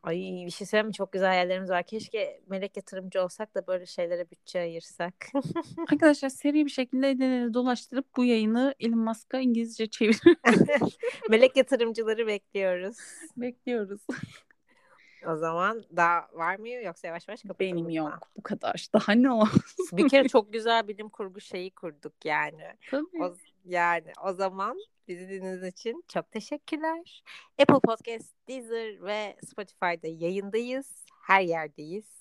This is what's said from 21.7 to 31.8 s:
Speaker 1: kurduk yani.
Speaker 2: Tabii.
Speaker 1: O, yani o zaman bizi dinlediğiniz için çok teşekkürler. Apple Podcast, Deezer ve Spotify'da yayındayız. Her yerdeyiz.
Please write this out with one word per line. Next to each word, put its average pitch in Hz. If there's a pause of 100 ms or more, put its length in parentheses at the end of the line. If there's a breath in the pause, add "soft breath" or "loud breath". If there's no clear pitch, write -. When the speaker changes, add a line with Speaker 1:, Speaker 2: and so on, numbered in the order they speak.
Speaker 1:
kurduk -
yani. 151 (280)
Speaker 2:
Tabii. 320
Speaker 1:
O, 180 (300)
yani 170 (120)
o 190
zaman 190 (300)
bizi 185
dinlediğiniz 185
için 226
çok -
teşekkürler. 320 (360 loud breath)
Apple 277
Podcast, -
Deezer 226
ve 208 (100)
Spotify'da 175
yayındayız. 196 (160)
Her 196
yerdeyiz. 165 (160)